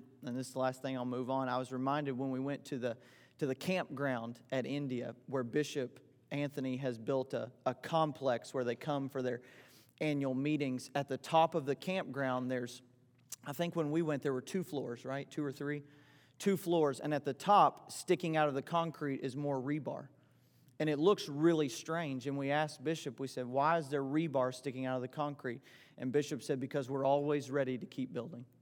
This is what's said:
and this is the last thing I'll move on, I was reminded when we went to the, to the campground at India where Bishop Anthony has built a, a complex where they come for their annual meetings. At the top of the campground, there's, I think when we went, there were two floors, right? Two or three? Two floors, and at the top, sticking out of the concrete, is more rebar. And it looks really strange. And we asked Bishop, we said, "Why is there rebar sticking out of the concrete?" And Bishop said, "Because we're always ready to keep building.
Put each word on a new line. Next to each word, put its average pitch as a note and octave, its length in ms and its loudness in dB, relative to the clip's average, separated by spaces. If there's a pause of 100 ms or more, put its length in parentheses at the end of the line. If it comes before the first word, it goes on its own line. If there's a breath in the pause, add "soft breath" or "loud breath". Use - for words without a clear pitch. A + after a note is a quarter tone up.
(240)
and B2 140 -6
this C3 100 -6
is - 60 -16
the C3+ 60 -4
last C3 220 0
thing C3+ 140 -4
I'll B2 100 -2
move B2 240 -4
on, C3 200 0
I B2 80 0
was B2+ 140 -4
reminded C3+ 460 -2
when C3+ 120 -2
we C3 100 -2
went C3+ 260 -4
to C#3 120 -6
the, A#2 180 -2 (440 loud breath)
to D3 80 2
the C3 80 2
campground C3 840 0 (120)
at C3 140 2
India B2+ 500 -2 (100)
where C3+ 180 0
Bishop C3 560 -2 (320)
Anthony C#3 460 -2
has B2+ 200 -2
built C3 360 0
a, A#2 160 -4 (160)
a C3 80 2
complex C#3 800 0
where B2+ 120 0
they A#2+ 100 0
come C#3 340 -2
for C3 120 -2
their B2 200 -2 (580 loud breath)
annual C#3+ 360 2
meetings. C3+ 580 0
At C#3+ 160 0
the C3+ 80 0
top E3 380 4
of D3+ 100 0
the C#3 100 0
campground, C3 760 -2
there's, B2 300 -4 (640)
I C#3+ 80 -6
think E3+ 220 -2
when D#3 140 2
we E3 140 2
went, D3+ 180 0
there C#3+ 120 0
were B2+ 80 -2
two F3+ 220 -4
floors, B2 420 -6
right? C#3 260 -6
Two D#3 120 -4
or C#3 100 -4
three? C#3+ 280 -4 (560 loud breath)
Two G3 200 4
floors, D#3 420 4
and D3+ 160 0
at C#3+ 100 -2
the D3 80 0
top, F3+ 580 6
sticking E3+ 460 0
out D3+ 100 6
of C#3+ 60 0
the C3+ 80 0
concrete, D#3 600 -2
is B2+ 120 -4
more C#3+ 240 -2
rebar. C#3 500 -4 (720 soft breath)
And D#3 80 2
it D3+ 120 2
looks F#3+ 280 6
really D#3 400 4
strange. C#3 600 -4
And C#3 100 -2
we C#3 140 -2
asked D3+ 320 0
Bishop, D3+ 360 -4
we C3+ 80 -4
said, B2+ 200 -6
"Why C#3+ 320 4
is C#3+ 100 -4
there C#3 140 0
rebar C3+ 500 2
sticking C3 320 -6
out C3 120 0
of B2+ 40 -4
the B2 60 -4
concrete?" C#3+ 540 -6 (360 loud breath)
And C3 140 -4
Bishop D3 320 0
said, C#3+ 160 -2
"Because C3 320 -4
we're C#3 140 0
always C#3+ 440 2
ready C3 300 0
to - 80 -10
keep - 260 -6
building. B2 320 -8 (160)